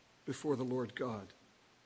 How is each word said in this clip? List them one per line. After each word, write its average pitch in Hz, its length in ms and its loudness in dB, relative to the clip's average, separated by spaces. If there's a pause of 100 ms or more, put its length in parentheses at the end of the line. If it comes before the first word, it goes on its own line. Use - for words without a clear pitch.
(260)
before 143 300 2
the 127 80 0
Lord 123 300 0
God, 110 380 -2 (540)